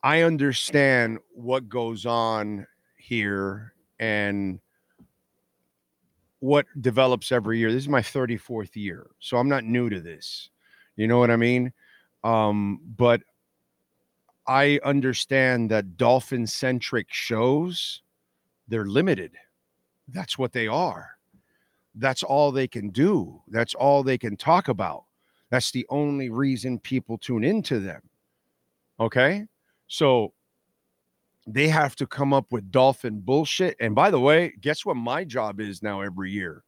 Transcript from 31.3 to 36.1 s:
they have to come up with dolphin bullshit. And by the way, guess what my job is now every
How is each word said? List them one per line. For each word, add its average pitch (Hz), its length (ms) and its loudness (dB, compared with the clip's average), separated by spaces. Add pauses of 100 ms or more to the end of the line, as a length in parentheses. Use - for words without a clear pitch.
they 131 220 2
have 156 300 2
to 131 100 -4
come 139 240 -2
up 139 180 2
with 101 220 -6
dolphin 127 480 2
bullshit. 151 600 0
And 113 120 0
by 170 160 6
the 151 120 2
way, 156 400 4
guess 147 240 -4
what 180 100 -2
my 123 300 -4
job 110 340 -6
is 101 240 -10
now 101 160 -4
every 95 320 -8